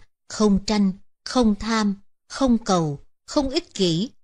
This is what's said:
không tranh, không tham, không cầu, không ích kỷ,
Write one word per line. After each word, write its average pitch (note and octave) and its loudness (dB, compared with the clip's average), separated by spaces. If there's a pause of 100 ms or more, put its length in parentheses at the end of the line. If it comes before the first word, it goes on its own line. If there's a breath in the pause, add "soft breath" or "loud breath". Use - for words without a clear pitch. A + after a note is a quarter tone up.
(280)
không G3+ 0
tranh, G#3 0 (320)
không A3 2
tham, G#3+ -2 (320)
không B3 2
cầu, E3+ 0 (260)
không C4+ -2
ích D4 -6
kỷ, F3+ 0 (140)